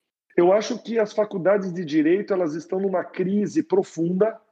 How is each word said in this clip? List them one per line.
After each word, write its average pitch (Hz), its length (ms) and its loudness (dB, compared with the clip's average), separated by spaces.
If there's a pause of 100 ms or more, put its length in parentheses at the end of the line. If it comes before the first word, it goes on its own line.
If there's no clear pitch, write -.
(340)
Eu 175 180 6
acho 214 300 0
que 226 160 -4
as 208 140 0
faculdades 196 580 0
de 175 140 -6
direito, 160 480 2
elas 175 220 -2
estão 170 260 -6
numa 185 240 -2
crise 185 580 -2
profunda, 185 800 0 (120)